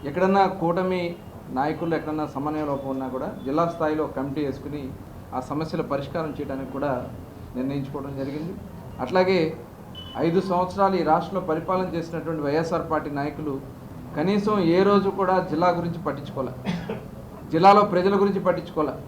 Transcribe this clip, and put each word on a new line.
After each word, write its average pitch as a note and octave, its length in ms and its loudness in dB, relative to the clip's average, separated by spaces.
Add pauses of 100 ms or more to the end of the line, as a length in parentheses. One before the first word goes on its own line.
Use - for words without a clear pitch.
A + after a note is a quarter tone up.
ఎక్కడన్నా F#3+ 340 4 (180)
కూటమి F3+ 400 2 (580)
నాయకులు D#3+ 400 0
ఎక్కడన్నా D3+ 360 -2
సమన్వయ D3+ 360 -2
లోపం C3+ 240 -4
ఉన్నా C3 200 -4
కూడా C#3 140 -4 (180)
జిల్లా D3+ 180 2 (100)
స్థాయిలో D#3 320 0
ఒక C#3+ 120 -6
కమిటీ C#3 280 -2
వేసుకుని C#3 360 -6 (540)
ఆ B2+ 40 -2 (100)
సమస్యల D#3 420 -2
పరిష్కారం C#3+ 460 -4
చేయడానికి C3+ 360 -6
కూడా C#3 160 -2 (680)
నిర్ణయించుకోవడం C#3 640 -4
జరిగింది. D3+ 320 -6 (520)
అట్లాగే F#3 340 4 (880)
ఐదు F3 240 4
సంవత్సరాలు F#3 500 2
ఈ D#3 120 2
రాష్ట్రంలో F3 300 0 (100)
పరిపాలన F3+ 440 0
చేసినటువంటి D#3+ 520 -4
వైఎస్ఆర్ E3 440 0
పార్టీ D3+ 280 -2
నాయకులు C#3+ 340 -4 (640)
కనీసం G3+ 360 2 (220)
ఏ - 20 6 (120)
రోజు G3 180 6 (120)
కూడా F#3 180 4 (140)
జిల్లా E3+ 160 4 (120)
గురించి E3+ 260 -4
పట్టించుకోలే, C3 480 -4 (1000)
జిల్లాలో G3 300 10 (100)
ప్రజల F#3 200 4 (100)
గురించి F#3+ 240 2
పట్టించుకోలే. D#3+ 460 0 (140)